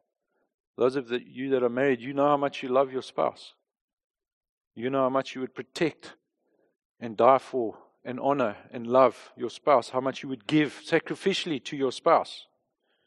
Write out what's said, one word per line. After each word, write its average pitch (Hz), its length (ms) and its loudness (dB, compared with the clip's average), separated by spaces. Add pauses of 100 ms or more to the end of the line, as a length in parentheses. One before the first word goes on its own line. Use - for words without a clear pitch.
(760)
Those 127 200 2
of 123 120 -4
the, 120 140 -4
you 127 280 -10
that 127 140 2
are 123 60 2
married, 127 320 0
you 135 120 -10
know 139 140 2
how 147 100 4
much 139 260 -4
you 131 60 -8
love 131 220 2
your 127 100 -6
spouse. - 520 -6 (1200)
You 117 140 -6
know 135 120 0
how 127 80 2
much 135 260 -2
you 131 60 -10
would - 140 -12
protect - 600 -6 (840)
and 110 180 -8
die 127 220 6
for 117 380 -6 (280)
and 120 140 -10
honor 127 360 0 (160)
and 117 160 -10
love 127 480 2
your 120 140 -8
spouse, 135 400 0
how 127 100 -4
much 127 240 -6
you 139 60 -10
would 127 180 -10
give 151 380 0
sacrificially 165 800 -2
to 156 100 -10
your 135 160 0
spouse. - 540 0 (600)